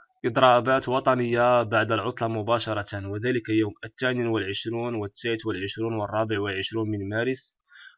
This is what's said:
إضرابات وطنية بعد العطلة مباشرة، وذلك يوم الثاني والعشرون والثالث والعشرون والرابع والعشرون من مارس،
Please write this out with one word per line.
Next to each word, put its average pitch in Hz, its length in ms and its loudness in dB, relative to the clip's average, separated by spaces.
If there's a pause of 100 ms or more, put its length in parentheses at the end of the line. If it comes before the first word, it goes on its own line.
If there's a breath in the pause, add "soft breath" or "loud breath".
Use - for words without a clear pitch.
(240 soft breath)
إضرابات 127 640 4
وطنية 123 720 4
بعد 110 300 2
العطلة 113 360 -2
مباشرة، 107 760 -2
وذلك 113 420 -2
يوم 110 240 2 (120)
الثاني 123 420 -2
والعشرون 113 680 -2
والثالث 110 520 -4
والعشرون 107 480 -4
والرابع 107 460 -2
والعشرون 101 500 -2
من 98 180 -4
مارس، 120 500 -2 (400 loud breath)